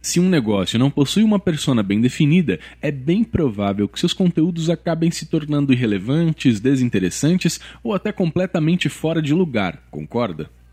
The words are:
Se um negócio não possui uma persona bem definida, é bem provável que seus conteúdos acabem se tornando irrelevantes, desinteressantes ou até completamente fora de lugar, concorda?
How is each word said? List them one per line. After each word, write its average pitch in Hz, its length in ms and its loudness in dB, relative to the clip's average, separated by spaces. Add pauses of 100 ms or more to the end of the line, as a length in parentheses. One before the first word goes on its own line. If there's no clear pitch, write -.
Se - 180 0
um 180 80 4
negócio 110 500 0
não 135 120 4
possui 147 320 0
uma 214 160 4
persona 143 440 0
bem 101 160 0
definida, 143 640 2 (220)
é 151 80 -2
bem 151 340 -2
provável 101 640 -2
que - 100 -10
seus - 140 0
conteúdos 170 560 0
acabem 165 420 0
se - 140 -8
tornando 147 480 0
irrelevantes, 123 880 0
desinteressantes 131 1000 0 (240)
ou 220 120 -4
até 202 180 -4
completamente 175 800 0
fora 165 320 -2
de 143 100 0
lugar, 113 580 0
concorda? 78 600 -6 (220)